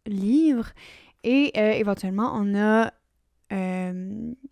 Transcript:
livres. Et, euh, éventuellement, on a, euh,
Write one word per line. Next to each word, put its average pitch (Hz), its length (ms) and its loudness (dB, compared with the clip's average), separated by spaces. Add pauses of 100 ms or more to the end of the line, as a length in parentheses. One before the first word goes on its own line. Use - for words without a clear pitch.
livres. 226 680 2 (540)
Et, 269 320 2
euh, 214 160 4
éventuellement, 202 600 -2
on 202 220 0
a, 214 380 4 (580)
euh, 185 800 -6 (200)